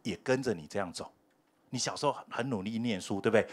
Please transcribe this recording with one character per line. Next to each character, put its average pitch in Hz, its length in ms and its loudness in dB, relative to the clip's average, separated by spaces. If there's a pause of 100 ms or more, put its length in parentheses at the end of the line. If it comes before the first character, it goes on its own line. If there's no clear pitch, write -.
也 98 140 -2
跟 131 260 2
着 120 100 2
你 78 140 -6
这 - 100 -6
样 90 140 -2
走。 - 180 -10 (600)
你 131 100 -4
小 98 160 -2
时 147 100 -2
候 135 80 4 (160)
很 123 200 -4
努 104 120 0
力 113 180 -4
念 113 200 0
书， 98 220 -2
对 110 100 4
不 110 60 8
对？ 98 160 6